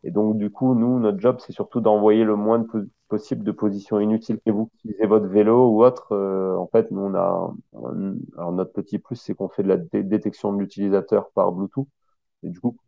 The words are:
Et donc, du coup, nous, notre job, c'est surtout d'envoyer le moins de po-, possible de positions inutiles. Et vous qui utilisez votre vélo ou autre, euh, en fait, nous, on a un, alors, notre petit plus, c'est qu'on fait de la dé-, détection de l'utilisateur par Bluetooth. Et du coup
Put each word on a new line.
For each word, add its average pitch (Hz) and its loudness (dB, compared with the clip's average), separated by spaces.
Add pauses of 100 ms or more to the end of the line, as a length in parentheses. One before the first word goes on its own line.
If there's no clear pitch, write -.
Et - -8
donc, 107 0
du 104 -4
coup, 127 0
nous, 123 2
notre 104 0
job, 123 2
c'est - -18
surtout - -6
d'envoyer 107 4
le 107 2
moins 110 2
de 113 -2
po-, 110 -6 (200)
possible 107 -4
de 104 -2
positions 101 -2
inutiles. 110 0
Et 113 2
vous 110 -2
qui - -18
utilisez 107 -2
votre 104 4
vélo 107 4
ou 110 4
autre, 123 2
euh, 95 -2
en 90 -4
fait, - 2
nous, 98 -6
on 98 -4
a 90 -2 (220)
un, 64 -8 (240)
alors, 87 -8
notre 90 -4
petit 101 -8
plus, - -10
c'est - -10
qu'on 98 -8
fait - -4
de 95 0
la 95 4
dé-, 95 -4
détection 101 -4
de 101 -2
l'utilisateur 98 -2
par 95 0
Bluetooth. 98 -6 (560)
Et 170 -10
du 175 -14
coup - -4 (100)